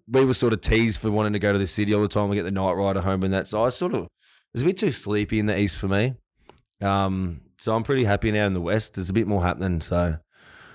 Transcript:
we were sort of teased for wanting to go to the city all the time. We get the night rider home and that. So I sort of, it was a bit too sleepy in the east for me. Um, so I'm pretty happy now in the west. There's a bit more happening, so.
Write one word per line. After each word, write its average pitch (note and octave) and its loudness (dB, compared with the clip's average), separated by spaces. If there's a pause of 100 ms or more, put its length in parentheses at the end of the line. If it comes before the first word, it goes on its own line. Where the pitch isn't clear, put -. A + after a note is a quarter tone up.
we C3 4
were B2+ 2
sort A#2+ 2
of G2+ -2
teased A2+ 2
for A2 -2
wanting G#2+ 0
to G2+ -2
go G2+ 2
to G2+ 2
the G2 0
city G#2 0
all G#2 2
the G#2 2
time. G2+ -2
We G2+ 0
get F#2 -2
the F#2+ -4
night F#2+ 0
rider G2 0
home F#2+ 0
and F#2+ 0
that. F#2+ -2
So A2 0
I B2+ 2
sort F3 -4
of, F#2 -4
it - -12 (440)
was A#2+ -4
a D3 -2
bit F#3 0
too F#3 0
sleepy G#2 -2
in G#2 0
the G2 0
east G#2 0
for G2 -4
me. A2 2 (680)
Um, F#2+ -2 (180)
so A2 -2
I'm A2+ 0
pretty C3 0
happy G2+ 2
now G#2 2
in G2 0
the F2+ -2
west. G2 -2
There's F#2 -4
a - -2
bit G#2 2
more G2 0
happening, F2+ 0
so. F2 0 (560)